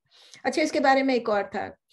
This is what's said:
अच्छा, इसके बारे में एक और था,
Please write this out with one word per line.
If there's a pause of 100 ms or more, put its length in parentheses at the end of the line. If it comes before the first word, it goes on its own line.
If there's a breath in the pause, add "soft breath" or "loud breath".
(440 loud breath)
अच्छा,
इसके
बारे
में
एक
और
था, (160)